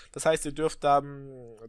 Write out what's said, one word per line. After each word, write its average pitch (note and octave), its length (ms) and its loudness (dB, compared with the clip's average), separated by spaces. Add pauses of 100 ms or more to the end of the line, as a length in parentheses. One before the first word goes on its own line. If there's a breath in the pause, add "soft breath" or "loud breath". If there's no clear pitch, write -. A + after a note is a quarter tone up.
(140 loud breath)
Das - 120 -4
heißt, D#3+ 200 2
ihr C#3+ 80 -6
dürft D#3 300 -2
dann C#3 760 0 (120)